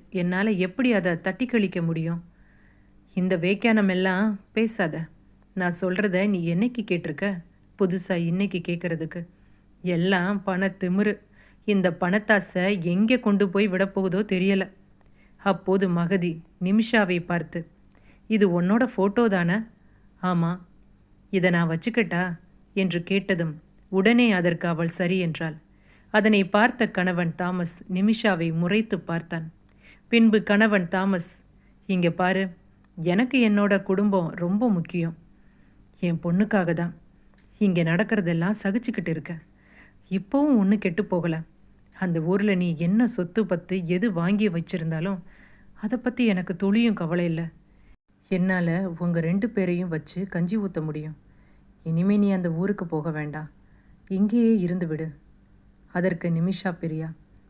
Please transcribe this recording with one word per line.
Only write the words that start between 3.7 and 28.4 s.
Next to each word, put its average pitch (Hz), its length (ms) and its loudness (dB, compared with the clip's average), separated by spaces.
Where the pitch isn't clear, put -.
பேசாத. 175 540 -2
நான் 180 280 -2
சொல்றத 190 480 0
நீ 170 240 0
என்னைக்கு 233 280 0
கேட்டிருக்க? 170 500 -4
புதுசா 185 340 0
இன்னைக்கு 175 540 -2
கேட்கறதுக்கு. 170 600 -6
எல்லாம் 180 640 0
பண 190 240 0
திமிரு. 196 380 0
இந்த 190 260 2
பணத்தாசை 190 920 0
எங்கே 202 380 2
கொண்டு 202 300 2
போய் 202 200 2
விடப்போகுதோ 190 520 0
தெரியல." 190 480 0
அப்போது 190 520 0
மகதி 170 500 0
நிமிஷாவை 196 640 2
பார்த்து, 165 420 -6
"இது 196 340 4
உன்னோட 220 360 2
ஃபோட்டோ 202 280 2
தானே?" 185 320 2
"ஆமா." 175 360 0
"இதை 185 200 2
நான் 170 200 2
வச்சுக்கட்டா?" 175 720 -2
என்று 175 300 -2
கேட்டதும் 170 580 -2
உடனே 226 420 4
அதற்கு 175 360 0
அவள் 165 200 0
சரி 180 320 -2
என்றாள். 160 380 -4
அதனை 208 340 4
பார்த்த 214 440 2
கணவன் 180 460 0
தாமஸ் 180 480 -4
நிமிஷாவை 190 600 2